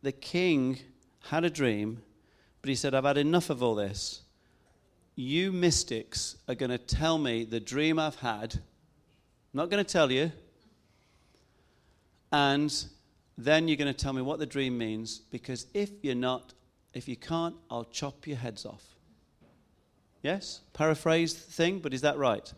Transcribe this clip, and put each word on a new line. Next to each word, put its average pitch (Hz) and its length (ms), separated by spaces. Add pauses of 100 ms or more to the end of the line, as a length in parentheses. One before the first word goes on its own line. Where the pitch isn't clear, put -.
the 139 80
king 143 640 (440)
had 160 220
a 175 60
dream, 113 540 (580)
but 135 80
he 135 60
said, 135 180
"I've 131 100
had 143 140
enough 160 320
of 127 140
all 117 100
this. 101 480 (960)
You 156 360
mystics - 880 (100)
are 127 60
gonna 123 240
tell 160 400
me 120 260
the 113 160
dream 151 380
I've 156 220
had. 113 340
I'm - 80 (920)
not 170 160
gonna 202 120
tell 151 280
you. 151 200 (2000)
And 143 400 (680)
then 156 280
you're 151 100
gonna 143 140
tell 135 220
me 131 80
what 143 160
the 151 80
dream 127 320
means, 110 400 (140)
because 127 420
if 202 160 (140)
you're 135 100
not, 127 400 (400)
if 127 140
you 127 80
can't, 165 400 (160)
I'll 117 140
chop - 420
your 143 100
heads 117 300
off." - 160 (1400)
Yes? 185 360 (140)
Paraphrased 160 640
thing, 180 440
but 143 160
is 127 60
that 147 140
right? 123 420